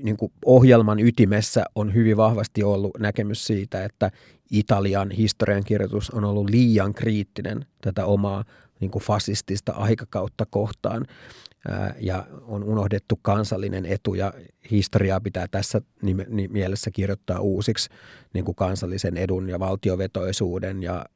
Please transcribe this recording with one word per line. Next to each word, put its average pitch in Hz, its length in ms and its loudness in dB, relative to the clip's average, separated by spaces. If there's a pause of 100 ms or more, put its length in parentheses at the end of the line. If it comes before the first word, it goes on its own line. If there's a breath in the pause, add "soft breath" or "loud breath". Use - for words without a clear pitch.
niinku 110 300 -4 (140)
ohjelman 117 540 8
ytimessä 110 640 4 (100)
on 104 180 -2
hyvin 110 240 4
vahvasti 110 460 2
ollut 101 360 0
näkemys 104 480 -4
siitä, 98 360 -4
että 101 280 -2 (400 soft breath)
Italian 98 600 2
historiankirjoitus 101 1000 0
on 107 140 -2
ollut 101 240 -2
liian 107 440 4
kriittinen 107 720 -4 (160)
tätä 95 240 -4
omaa 101 380 2 (360 soft breath)
niinku 98 200 -4
fasistista 104 720 -2
aikakautta 107 800 -2
kohtaan, 107 560 -4 (640 loud breath)
ää, - 300 -4
ja 92 280 -4 (140)
on 104 220 -8
unohdettu 101 580 -2
kansallinen 98 640 -2
etu, 98 280 -2
ja 95 200 -2 (380)
historiaa 98 500 2
pitää 92 300 -6
tässä 98 300 -2 (200)
nime-, 95 280 -2
ni-, 98 180 -4
mielessä 98 440 -4
kirjoittaa 95 480 -4
uusiksi 101 500 -2 (440 loud breath)
niinku 90 200 -4
kansallisen 92 640 -4
edun 92 320 -2
ja 90 100 -6
valtiovetoisuuden 95 1200 -4
ja 87 220 -6 (100)